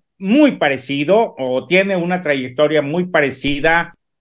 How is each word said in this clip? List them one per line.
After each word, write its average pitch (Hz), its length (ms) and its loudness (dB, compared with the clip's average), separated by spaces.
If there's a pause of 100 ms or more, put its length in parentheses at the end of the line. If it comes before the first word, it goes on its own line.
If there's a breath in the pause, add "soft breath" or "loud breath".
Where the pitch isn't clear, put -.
(180)
muy 240 360 4
parecido 147 840 0
o 127 300 -4
tiene 190 300 2
una 180 260 -2
trayectoria 147 580 0
muy 160 260 -4
parecida 151 840 0 (280)